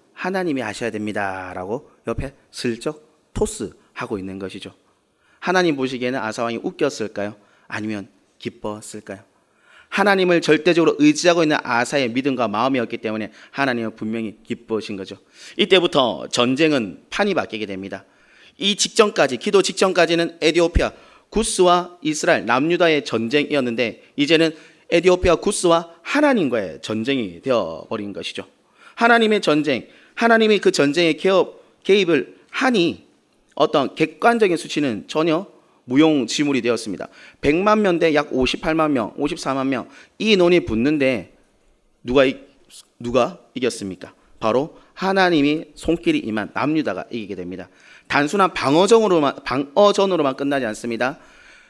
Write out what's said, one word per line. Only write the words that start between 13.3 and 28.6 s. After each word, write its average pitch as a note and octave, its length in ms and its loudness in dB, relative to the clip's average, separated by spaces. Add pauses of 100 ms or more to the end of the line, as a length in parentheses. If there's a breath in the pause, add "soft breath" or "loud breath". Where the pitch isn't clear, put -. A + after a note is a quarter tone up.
하나님은 A#2+ 460 -4
분명히 A2 480 -8
기쁘신 G#2+ 520 -8
거죠. F#2+ 200 -12 (400 loud breath)
이때부터 D3 720 2
전쟁은 C3 840 0
판이 G3+ 240 -2
바뀌게 G#2+ 320 -6
됩니다. F#2+ 380 -12 (520 soft breath)
이 G3 200 -2
직전까지, D#3+ 600 2
기도 F#3+ 260 2
직전까지는 E3+ 800 0
에디오피아, D#3+ 520 2 (380 loud breath)
구스와 F3+ 720 2
이스라엘, D3+ 440 0
남유다의 D#3 580 2
전쟁이었는데 B2 1000 -2 (140 soft breath)
이제는 D#3 380 2 (360 loud breath)
에디오피아 F3+ 460 4
구스와 E3+ 680 0
하나님과의 D3 800 0
전쟁이 A2 580 -4
되어버린 G2+ 720 -4
것이죠. F2+ 340 -12 (480 soft breath)